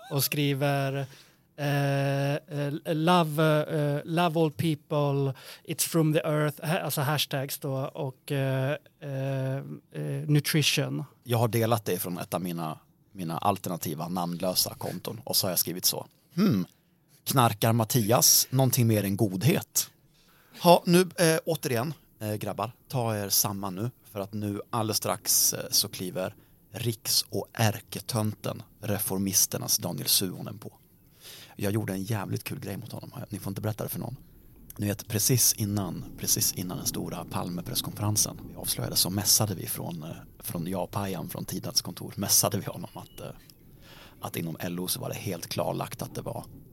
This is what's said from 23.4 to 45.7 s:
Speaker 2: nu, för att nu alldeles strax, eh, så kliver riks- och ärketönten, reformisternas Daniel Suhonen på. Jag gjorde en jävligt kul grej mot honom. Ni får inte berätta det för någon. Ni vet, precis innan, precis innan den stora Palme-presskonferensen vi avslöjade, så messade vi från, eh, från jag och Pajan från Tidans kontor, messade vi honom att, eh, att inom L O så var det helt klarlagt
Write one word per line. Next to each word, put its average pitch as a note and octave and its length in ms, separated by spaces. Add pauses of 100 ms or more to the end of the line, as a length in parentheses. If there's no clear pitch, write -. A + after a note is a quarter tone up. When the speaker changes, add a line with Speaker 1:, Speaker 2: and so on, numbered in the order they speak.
Speaker 2:
nu, A2+ 160 (200)
för G#2+ 80
att G2 140
nu G#2 360
alldeles G#2+ 280
strax, - 560
eh, - 180
så - 180
kliver F#2 460 (360)
riks- - 580
och F#2+ 240
ärketönten, - 1080 (200)
reformisternas - 960
Daniel F2 300
Suhonen F2+ 500
på. - 160 (840)
Jag G2 160
gjorde G2+ 220
en F#2+ 100
jävligt G2+ 400
kul - 160
grej G2 180
mot - 140
honom. - 200 (180)
Ni G2 100
får G2 120
inte G2 100
berätta G#2+ 220
det - 60
för - 100
någon. - 160 (600)
Ni G#2 100
vet, G2+ 200
precis - 460
innan, G2+ 520 (120)
precis - 360
innan F2+ 240
den F2 80
stora F2 460
Palme-presskonferensen F#2 1080 (100)
vi E2+ 60
avslöjade, - 400
så - 140
messade G2 460
vi E2 120
från, E2 360
eh, D#2+ 60 (300)
från E2+ 280
jag F#2 160
och - 80
Pajan G2 380
från - 160
Tidans - 360
kontor, - 340
messade - 420
vi F#2 80
honom - 280
att, - 260
eh, - 120 (920)
att - 160
inom E2 220
L F2 200
O F2+ 80
så - 120
var - 100
det - 60
helt G2+ 320
klarlagt F2+ 540